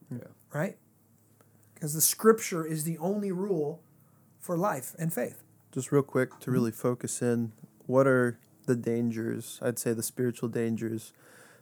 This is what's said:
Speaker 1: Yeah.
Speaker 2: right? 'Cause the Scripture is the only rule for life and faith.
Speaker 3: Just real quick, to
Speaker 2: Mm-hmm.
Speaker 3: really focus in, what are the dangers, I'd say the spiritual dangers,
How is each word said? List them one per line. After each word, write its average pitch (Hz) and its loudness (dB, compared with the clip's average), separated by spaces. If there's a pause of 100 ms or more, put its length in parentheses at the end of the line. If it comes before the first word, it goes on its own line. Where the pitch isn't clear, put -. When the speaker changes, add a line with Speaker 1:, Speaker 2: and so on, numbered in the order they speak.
(100)
Speaker 1:
Yeah. 120 -10 (280)
Speaker 2:
right? 160 -4 (1040)
'Cause 151 -4
the 160 -2
Scripture 214 4
is 160 -4
the 165 -4
only 196 -2
rule 170 -2 (600)
for 175 -4
life 165 -2
and 165 -2
faith. - -6 (300)
Speaker 3:
Just - -4
real 143 6
quick, 127 0
to - -20
Speaker 2:
Mm-hmm. - -8
Speaker 3:
really 120 4
focus - -2
in, 117 0 (340)
what 131 6
are 123 4 (280)
the 131 4
dangers, 117 -2
I'd 120 -2
say 120 -2
the 113 -2
spiritual 123 -2
dangers, 113 -4 (500)